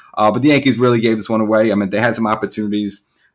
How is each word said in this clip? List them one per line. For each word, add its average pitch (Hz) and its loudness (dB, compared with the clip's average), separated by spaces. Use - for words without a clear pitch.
Uh, 107 2
but 120 -2
the 143 4
Yankees 139 2
really 120 2
gave 113 0
this 107 -8
one 113 0
away. 110 2
I 98 0
mean, 101 -2
they 101 -2
had 117 0
some 110 -4
opportunities, 104 -4